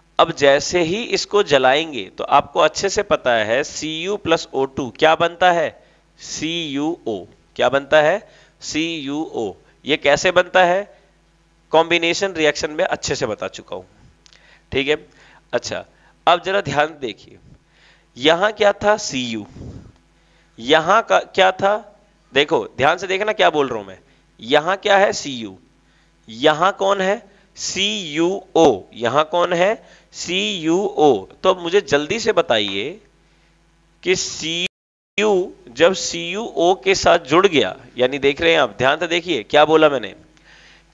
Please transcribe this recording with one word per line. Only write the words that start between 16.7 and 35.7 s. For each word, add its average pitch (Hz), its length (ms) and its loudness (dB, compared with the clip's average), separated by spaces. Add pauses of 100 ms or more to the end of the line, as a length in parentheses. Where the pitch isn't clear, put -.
देखिए, 107 360 -12 (800)
यहां 170 340 2
क्या 208 220 2
था? 208 240 0
सीयू। 120 500 -8 (1120)
यहां 156 420 2
का 185 180 0
क्या 190 320 2
था? 202 480 -4 (340)
देखो, 139 340 0 (100)
ध्यान 151 200 2
से 185 100 -10
देखना 202 260 -2
क्या 185 160 4
बोल 147 180 0
रहा 117 100 -6
हूं 101 80 -12
मैं। 92 140 -20 (400)
यहां 147 380 0
क्या 196 200 2
है? 214 160 2
सीयू। 117 440 -10 (720)
यहां 151 420 2
कौन 196 300 0
है? 202 280 -2 (260)
सीयूओ। 175 1300 0 (100)
यहां 117 300 0
कौन 175 300 -2
है? 196 340 0 (240)
सीयूओ। 170 1120 0
तो - 240 -2
अब 185 100 0
मुझे 175 220 0
जल्दी 151 380 -2
से 220 120 -2
बताइए 117 720 -2 (1000)
कि 180 120 0
सीयू 180 1400 -4 (200)